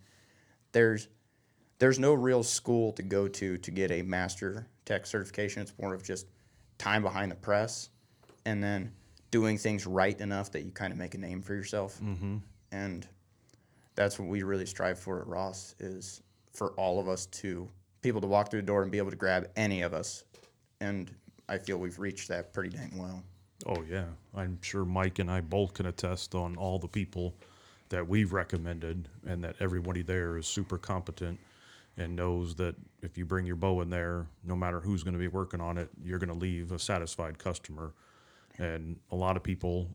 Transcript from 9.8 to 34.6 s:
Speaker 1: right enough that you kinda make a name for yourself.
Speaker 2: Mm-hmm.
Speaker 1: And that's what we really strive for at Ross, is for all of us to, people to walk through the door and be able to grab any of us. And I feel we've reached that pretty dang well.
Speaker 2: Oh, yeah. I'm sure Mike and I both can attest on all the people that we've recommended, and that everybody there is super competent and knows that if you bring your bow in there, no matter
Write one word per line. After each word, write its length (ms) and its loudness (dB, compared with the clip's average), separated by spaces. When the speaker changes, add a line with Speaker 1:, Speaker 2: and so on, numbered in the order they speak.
Speaker 1:
right 340 4
enough 320 -2
that 100 -4
you 80 -10
kinda 260 -6
make 180 -6
a 40 -8
name 240 -6
for 120 -6
yourself. 460 -4
Speaker 2:
Mm-hmm. 380 -2
Speaker 1:
And 340 -4
that's 240 2
what 100 -4
we 160 0
really 200 0
strive 340 0
for 220 -4
at 60 -8
Ross, 540 -4
is 420 -8
for 220 -2
all 260 2
of 80 0
us 180 0
to, 420 -6
people 200 2
to 80 0
walk 220 6
through 120 0
the 40 -4
door 160 6
and 100 -2
be 60 2
able 120 0
to 60 -6
grab 400 4
any 260 4
of 100 2
us. 300 -4
And 320 -4
I 100 -2
feel 200 -2
we've 200 -4
reached 300 -6
that 240 -4
pretty 180 -2
dang 260 -8
well. 260 -8
Speaker 2:
Oh, 160 0
yeah. 240 -2
I'm 280 -2
sure 220 -2
Mike 340 2
and 120 2
I 100 2
both 340 2
can 120 0
attest 500 -2
on 200 -2
all 220 0
the 100 -6
people 480 -2
that 180 -2
we've 260 4
recommended, 760 -2
and 160 -2
that 180 -6
everybody 420 0
there 340 0
is 100 -6
super 320 -2
competent 640 -4
and 180 -4
knows 400 0
that 220 -2
if 160 -10
you 60 -2
bring 220 2
your 100 -2
bow 240 4
in 100 -2
there, 380 0
no 100 -2
matter 260 0